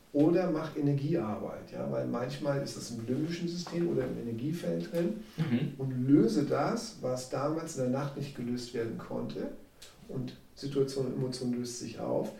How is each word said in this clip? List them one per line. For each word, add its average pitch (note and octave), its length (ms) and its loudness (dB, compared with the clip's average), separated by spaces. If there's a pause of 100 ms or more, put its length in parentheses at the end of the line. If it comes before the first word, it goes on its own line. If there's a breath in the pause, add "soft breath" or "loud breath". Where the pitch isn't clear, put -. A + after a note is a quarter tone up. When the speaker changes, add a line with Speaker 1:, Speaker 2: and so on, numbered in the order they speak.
(140)
Speaker 1:
oder E3+ 380 6
mach D#3 240 -2
Energiearbeit, C#3+ 960 0
ja? - 200 -4
Weil B2 160 -2
manchmal C3 540 0
ist - 160 -6
das - 140 -8
im A2+ 140 -6
limbischen E3 420 0
System E3+ 400 -2
oder C3 180 2
im - 140 -4
Energiefeld E3+ 720 -2
drin E3+ 280 0 (180)
Speaker 2:
Mhm. C#3 400 2
Speaker 1:
und C3 300 0
löse D3+ 380 8
das, D3 560 0
was B2+ 280 -2
damals D3+ 480 -2
in C3 60 0
der B2+ 80 2
Nacht C#3 260 -2
nicht - 180 -6
gelöst B2 380 -4
werden A#2 240 -2
konnte, A#2+ 520 -4 (580 loud breath)
und - 280 -6 (200)
Situation C3+ 500 0
und A#2+ 80 -2
Emotion B2+ 400 -2
löst A#2+ 260 -4
sich A#2 200 -8
auf B2 400 0